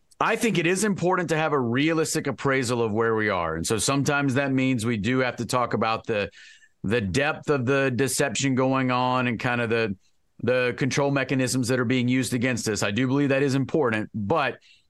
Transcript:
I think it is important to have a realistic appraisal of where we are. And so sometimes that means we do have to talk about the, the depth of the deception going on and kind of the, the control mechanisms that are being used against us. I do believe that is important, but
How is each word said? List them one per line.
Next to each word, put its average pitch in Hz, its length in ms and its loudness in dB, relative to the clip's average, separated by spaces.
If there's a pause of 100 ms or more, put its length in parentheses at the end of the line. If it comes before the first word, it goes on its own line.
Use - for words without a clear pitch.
(200)
I 185 160 2
think 185 200 0
it 170 80 2
is 185 200 0
important 180 440 0
to 160 80 0
have 156 140 0
a 147 80 0
realistic 143 680 0
appraisal 127 540 0
of 110 120 0
where 113 220 2
we 107 140 0
are. 85 260 0
And 82 120 -4
so 113 100 0
sometimes 139 580 0
that 139 180 0
means 131 320 0
we 120 120 0
do 120 220 0
have 123 180 0
to 117 80 -4
talk 120 280 0
about 110 320 -2
the, 101 240 -2 (540)
the 113 180 0
depth 139 480 -2
of 135 160 0
the 135 280 2
deception 135 600 0
going 131 360 2
on 127 360 2
and 117 120 -2
kind 123 220 0
of 113 80 -2
the, 113 260 0 (460)
the 123 360 0
control 139 340 0
mechanisms 131 560 0
that 127 120 2
are 127 60 0
being 127 220 2
used 127 260 0
against 120 360 -2
us. 104 120 -2
I 104 100 0
do 113 160 0
believe 139 220 2
that 135 140 2
is 135 120 2
important, 127 600 0
but 120 420 -2 (320)